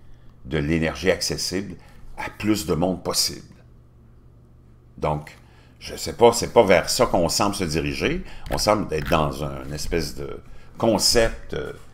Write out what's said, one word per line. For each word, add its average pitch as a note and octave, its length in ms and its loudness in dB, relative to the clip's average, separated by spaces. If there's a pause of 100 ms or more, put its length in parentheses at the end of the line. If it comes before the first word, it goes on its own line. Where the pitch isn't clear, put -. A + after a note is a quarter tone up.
(460)
de C#2+ 120 -6
l'énergie D#2+ 540 0
accessible F2+ 640 -4 (420)
à - 200 -10
plus G2+ 280 0
de F2 80 0
monde E2+ 300 0
possible. - 380 -2 (1600)
Donc, D2+ 400 -4 (420)
je - 160 -12
sais - 180 -8
pas, A2+ 200 8
c'est D#2+ 200 -2
pas A#2 100 8
vers F#2 260 6
ça - 160 2
qu'on F2 240 2
semble G2+ 260 0
se - 80 -2
diriger. E2 600 -2 (280)
On C#2+ 60 -2
semble G#2+ 360 2
être D2 160 -2
dans D2 340 2
un C#2 300 -8
espèce D2+ 420 -4
de C#2+ 240 -10 (380)
concept, A2+ 760 2
euh, - 200 -6 (200)